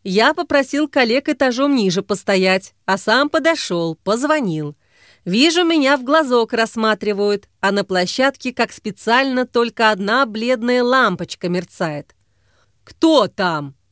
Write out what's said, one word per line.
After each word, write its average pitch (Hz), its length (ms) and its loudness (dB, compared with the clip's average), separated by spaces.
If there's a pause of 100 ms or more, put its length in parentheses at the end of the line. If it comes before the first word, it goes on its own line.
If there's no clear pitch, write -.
Я 220 320 2
попросил 294 520 -2
коллег 262 420 0
этажом 269 460 0
ниже 190 280 0
постоять, 190 720 0 (100)
а 190 140 0
сам 262 300 2
подошел, 226 640 -2
позвонил. 208 800 -2 (500)
Вижу, 311 380 2
меня 294 340 2
в 254 60 -12
глазок 247 480 0
рассматривают, 208 960 -2 (140)
а 196 100 2
на 202 140 0
площадке, 220 680 -2
как 233 200 -4
специально, 254 760 -2
только 233 440 0
одна 214 340 0
бледная 240 580 -2
лампочка 226 640 0
мерцает. 175 680 -6 (680)
«Кто 302 440 2
там?» 156 480 -4 (160)